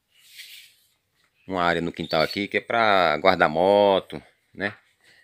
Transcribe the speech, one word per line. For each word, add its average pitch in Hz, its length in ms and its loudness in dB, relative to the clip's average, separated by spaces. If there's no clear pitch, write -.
uma 92 160 -4
área 85 200 0
no 85 100 -6
quintal - 300 -2
aqui, 98 260 -6
que - 80 -4
é 101 40 -4
pra 98 580 0
guardar 87 320 2
moto, 95 720 0
né? 101 200 -10